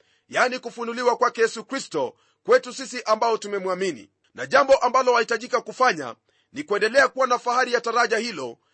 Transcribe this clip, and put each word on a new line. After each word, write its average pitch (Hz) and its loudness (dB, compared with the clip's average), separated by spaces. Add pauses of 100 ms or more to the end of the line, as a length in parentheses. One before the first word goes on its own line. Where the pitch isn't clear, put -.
(280)
yani 240 0
kufunuliwa 233 -4
kwake - 0
Yesu 226 0
Kristo 147 -6 (300)
kwetu 254 2
sisi 247 -10
ambao 220 2
tumemwamini. 185 -6 (240)
Na 117 -8
jambo 269 4
ambalo 247 4
wahitajika 233 0
kufanya 175 -2 (380)
ni - -10
kuendelea 226 2
kuwa 262 -2
na 214 0
fahari 240 -2
ya 233 0
taraja 226 0
hilo, 160 -8 (160)